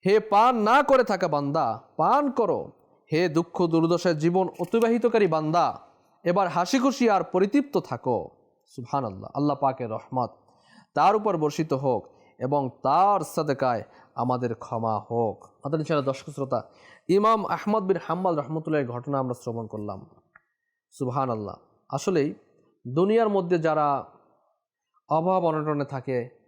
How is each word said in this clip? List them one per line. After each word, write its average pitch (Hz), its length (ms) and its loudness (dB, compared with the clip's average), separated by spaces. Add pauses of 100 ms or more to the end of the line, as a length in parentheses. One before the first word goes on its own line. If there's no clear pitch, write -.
হে 208 140 6
পান 220 360 4
না 226 260 4
করে 262 220 4
থাকা 185 240 0
বান্দা, 143 540 -2 (140)
পান 247 340 2
করো। 175 420 -2 (400)
হে 170 160 2
দুঃখ 170 380 0
দুর্দশায় 165 480 2
জীবন 175 340 0 (120)
অতিবাহিতকারী 226 680 2
বান্দা, 156 540 0 (440)
এবার 180 240 2
হাসি 180 300 0
খুশি 240 320 2
আর 185 140 4
পরিতৃপ্ত 202 520 0
থাকো।'" 117 520 -2 (380)
সুবহানাল্লাহ, 117 680 -6
আল্লাহ 143 220 0
পাকের 131 340 -2
রহমত 113 400 -4 (640)
তার 185 220 4
উপর 208 200 0
বর্ষিত 151 360 -2
হোক। 131 420 -2 (240)
এবং 135 320 -2 (120)
তার 180 380 4
সাদকায় 135 600 -2 (320)
আমাদের 123 400 -2
ক্ষমা 110 440 -4
হোক। 110 460 -4
মাদানী 151 400 -6
চ্যানেল 147 200 -2
দর্শক 135 280 -6
শ্রোতা, 131 380 -6 (380)
ইমাম 208 380 2
আহমদ 208 360 -2
বিন 185 140 4 (120)
হাম্বল 175 300 0
রহমতুল্লাহের 151 500 -2
ঘটনা 123 300 -4
আমরা 127 160 -2
শ্রবণ 117 320 -8
করলাম। 104 440 -12 (880)
সুবহানাল্লাহ। 123 580 -4 (320)
আসলেই 156 460 0 (540)
দুনিয়ার 208 400 2
মধ্যে 180 300 0
যারা 151 460 0 (1040)
অভাব 175 380 2
অনটনে 151 380 0
থাকে 127 440 -4 (200)